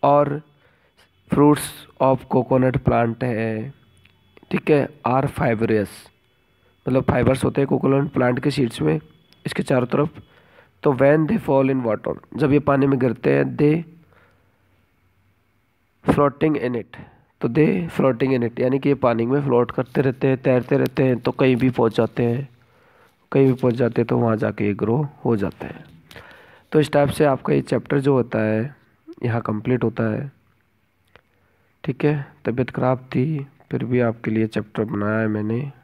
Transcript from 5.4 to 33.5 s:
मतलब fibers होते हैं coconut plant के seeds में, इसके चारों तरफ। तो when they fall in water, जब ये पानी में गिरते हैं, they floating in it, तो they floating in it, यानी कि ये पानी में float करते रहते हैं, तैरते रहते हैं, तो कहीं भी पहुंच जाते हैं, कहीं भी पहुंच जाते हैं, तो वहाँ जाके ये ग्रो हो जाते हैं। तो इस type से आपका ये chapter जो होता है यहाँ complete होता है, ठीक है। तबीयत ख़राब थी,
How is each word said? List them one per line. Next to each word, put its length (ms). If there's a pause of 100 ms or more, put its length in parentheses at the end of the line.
मतलब 140
fibers 420
होते 160
हैं 80
coconut 440
plant 280
के 100
seeds 320
में, 180 (460)
इसके 160
चारों 240
तरफ। 360 (600)
तो 100
when 380
they 100
fall 360
in 100
water, 300 (200)
जब 160
ये 60
पानी 280
में 120
गिरते 380
हैं, 80
they 400 (2250)
floating 480
in 140
it, 200 (440)
तो 80
they 420
floating 480
in 120
it, 100
यानी 180
कि 100
ये 60
पानी 320
में 160
float 280
करते 300
रहते 280
हैं, 140
तैरते 340
रहते 260
हैं, 160
तो 140
कहीं 240
भी 140
पहुंच 260
जाते 260
हैं, 260 (840)
कहीं 140
भी 60
पहुंच 220
जाते 260
हैं, 60
तो 120
वहाँ 180
जाके 280
ये 100
ग्रो 340 (160)
हो 120
जाते 300
हैं। 180 (880)
तो 80
इस 120
type 160
से 160
आपका 280
ये 80
chapter 400
जो 140
होता 240
है 380 (460)
यहाँ 180
complete 440
होता 280
है, 200 (1500)
ठीक 200
है। 220 (180)
तबीयत 260
ख़राब 280
थी, 480 (240)